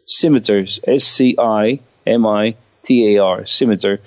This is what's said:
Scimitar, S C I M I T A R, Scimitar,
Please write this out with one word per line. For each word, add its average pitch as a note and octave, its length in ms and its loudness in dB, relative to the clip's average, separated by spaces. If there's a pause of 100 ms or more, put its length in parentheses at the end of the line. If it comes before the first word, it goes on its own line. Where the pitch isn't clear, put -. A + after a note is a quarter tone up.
Scimitar, A2 600 0 (360)
S - 20 -4
C B2+ 360 0
I A2+ 400 0 (260)
M A#2 200 0
I G#2+ 300 0 (280)
T A2+ 320 2
A G2+ 80 4
R, F#2+ 220 -2
Scimitar, G2+ 600 -2